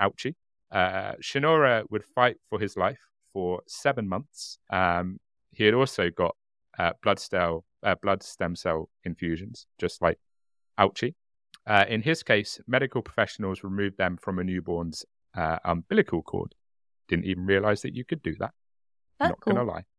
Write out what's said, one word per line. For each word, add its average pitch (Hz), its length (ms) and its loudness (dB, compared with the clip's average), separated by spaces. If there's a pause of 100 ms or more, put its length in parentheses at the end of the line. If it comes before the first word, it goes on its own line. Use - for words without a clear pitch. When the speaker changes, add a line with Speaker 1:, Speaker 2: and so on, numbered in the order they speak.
Speaker 1:
Auchi. 104 360 -2 (360)
Uh, 95 480 0
Shinora 143 680 2
would 104 140 -4
fight 123 320 2 (120)
for 107 120 -4
his 101 160 -4
life 101 240 0 (320)
for 90 340 -2
seven 123 420 -2
months. - 500 -8 (120)
Um, 92 480 0 (320)
he - 140 0
had 107 100 8
also 117 360 2
got, 87 260 0 (420)
uh, 85 140 2 (100)
blood 101 160 4
cell, 85 460 -2 (180)
uh, 95 180 2
blood 98 220 0
stem 87 320 -6
cell 82 340 -2 (140)
infusions, 87 640 -6 (120)
just - 220 -6
like 85 200 2 (580)
Auchi. 107 360 2 (520)
Uh, 101 220 6
in 110 140 -2
his 160 200 0
case, - 460 0
medical 127 340 0
professionals 101 640 -4
removed 98 340 -4
them 90 180 0
from 92 220 -4
a 90 60 -2
newborn's, 85 600 -4 (320)
uh, 82 280 -2
umbilical 87 580 0
cord. - 320 -8 (540)
Didn't 87 160 0
even 92 220 -2
realize 98 360 2
that - 140 -8
you 123 80 -8
could 160 180 -6
do - 160 -4
that. - 140 -6 (680)
Speaker 2:
That's 320 120 2
Speaker 1:
Not - 100 -6
gonna 202 240 2
Speaker 2:
cool. 113 100 -2
Speaker 1:
lie. 87 100 -10 (140)